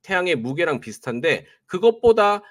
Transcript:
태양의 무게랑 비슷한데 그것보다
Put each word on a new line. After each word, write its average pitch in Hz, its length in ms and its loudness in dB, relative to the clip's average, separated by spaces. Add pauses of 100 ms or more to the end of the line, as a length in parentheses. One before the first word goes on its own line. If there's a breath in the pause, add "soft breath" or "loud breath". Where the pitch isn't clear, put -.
태양의 180 340 -2
무게랑 139 440 -2
비슷한데 120 680 -4 (200 soft breath)
그것보다 214 840 2